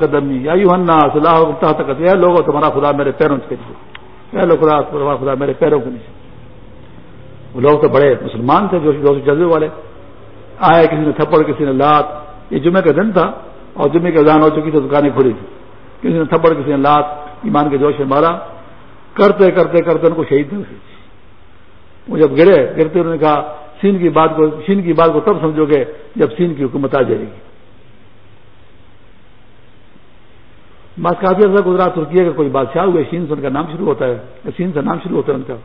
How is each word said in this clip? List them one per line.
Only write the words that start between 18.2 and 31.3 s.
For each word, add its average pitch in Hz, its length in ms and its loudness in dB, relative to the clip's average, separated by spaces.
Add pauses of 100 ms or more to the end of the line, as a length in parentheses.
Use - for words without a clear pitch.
کرتے، 190 360 4
کرتے، 170 320 2
کرتے 160 240 0
ان 165 80 2
کو 160 100 -2
شہید 143 280 -2
نہیں 202 100 -8
ہوئی۔ - 160 -16 (1300)
وہ - 100 -8
جب 151 140 4
گرے، 156 340 4
گرتے 160 340 -2
انہوں 165 120 -2
نے 160 60 -4
کہا، 147 420 -2 (220)
سین 196 180 0
کی 175 100 2
بات 156 280 2
کو، 156 60 2 (240)
شین 196 160 0
کی 170 100 -2
بات 160 200 2
کو 151 80 0
تب 156 200 0
سمجھو 156 240 -2
گے 143 200 2 (320)
جب 165 200 0
سین 175 180 -2
کی 139 100 -6
حکومت 135 300 -4
آ 139 80 2
جائے 117 180 -2
گی۔ 110 100 -10 (3750)
بس 175 180 -2
کافی 190 240 2